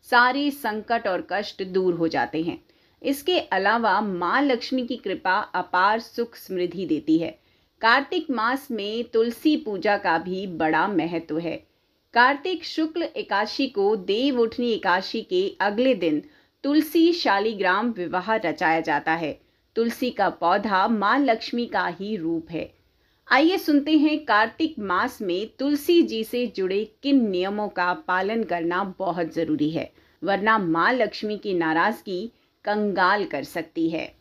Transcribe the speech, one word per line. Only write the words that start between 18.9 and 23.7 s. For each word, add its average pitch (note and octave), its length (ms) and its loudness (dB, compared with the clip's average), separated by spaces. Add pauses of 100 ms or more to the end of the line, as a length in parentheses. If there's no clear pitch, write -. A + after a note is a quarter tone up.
है। D#3+ 260 -4 (360)
तुलसी A#3 360 0
का F#3+ 180 0
पौधा G3 580 0
माँ A3 320 2
लक्ष्मी A#3+ 460 0
का F#3 220 -2
ही F#3+ 300 -6
रूप E3 340 -4
है। - 180 -8 (580)
आइए D#4+ 300 4
सुनते D4+ 400 2